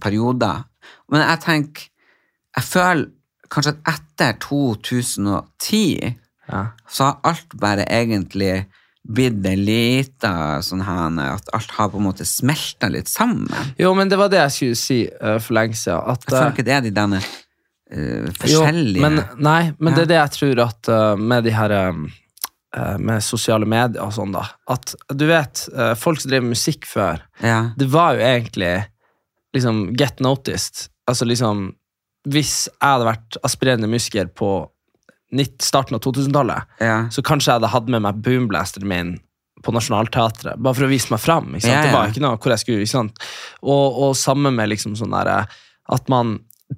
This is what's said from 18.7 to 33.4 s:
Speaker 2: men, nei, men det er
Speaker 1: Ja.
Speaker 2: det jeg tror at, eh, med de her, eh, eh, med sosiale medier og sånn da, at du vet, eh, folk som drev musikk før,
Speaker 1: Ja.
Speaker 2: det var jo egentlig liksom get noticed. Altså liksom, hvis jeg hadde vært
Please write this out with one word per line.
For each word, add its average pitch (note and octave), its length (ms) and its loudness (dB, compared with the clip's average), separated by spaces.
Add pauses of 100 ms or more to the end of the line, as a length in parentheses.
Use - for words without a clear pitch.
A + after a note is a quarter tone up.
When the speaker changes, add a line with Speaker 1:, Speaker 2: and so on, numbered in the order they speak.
Speaker 2:
men, D3+ 220 2 (140)
nei, D#3 400 2
men D#3 160 2
det E3 160 4
er F3 40 6
Speaker 1:
Ja. D3+ 140 6
Speaker 2:
det - 20 -6 (100)
jeg C3+ 160 2
tror A#2+ 120 4
at, - 200 -8
eh, A2 280 4
med A2+ 280 2
de A#2 60 2
her, A2 220 2
eh, F#2 200 2 (840)
eh, A#2 220 -4
med G#2+ 240 -2
sosiale A2 440 0
medier A#2 360 0
og G#2+ 100 -6
sånn G2+ 200 -6
da, G2 120 -6 (240)
at - 260 -6 (200)
du D3 120 0
vet, D#3+ 500 0
eh, A2+ 180 2
folk D3+ 260 -2
som C3 100 -6
drev C3 120 2
musikk A#2+ 440 -2
før, F2+ 340 -2 (220)
Speaker 1:
Ja. A2+ 340 2
Speaker 2:
det C3+ 140 0
var D#3 240 4
jo A2 60 0
egentlig G2+ 640 0 (680)
liksom A2+ 420 0
get C3+ 240 0
noticed. - 680 -2 (200)
Altså B2 180 0
liksom, G#2+ 480 0 (520)
hvis C#3+ 420 0
jeg - 120 -10
hadde C3+ 240 4
vært A2+ 400 -2